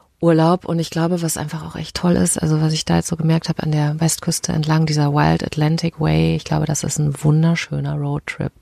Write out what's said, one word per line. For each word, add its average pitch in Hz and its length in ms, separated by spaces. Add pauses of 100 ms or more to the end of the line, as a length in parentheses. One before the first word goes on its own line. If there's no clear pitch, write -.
(220)
Urlaub. 165 440
Und 165 120
ich 165 140
glaube, 170 320
was 160 120
einfach 156 300
auch 160 100
echt - 200
toll 180 180
ist, 180 260
also 156 220
was 156 120
ich 156 120
da 175 120
jetzt 165 100
so 165 80
gemerkt 160 340
hab - 140
an 156 80
der 151 280
Westküste - 540
entlang 156 320
dieser 147 300
Wild 156 280
Atlantic 156 560
Way, 160 360
ich 156 80
glaube, 156 240
das 151 160
ist - 160
ein 147 120 (120)
wunderschöner 151 720
Roadtrip. 143 560 (100)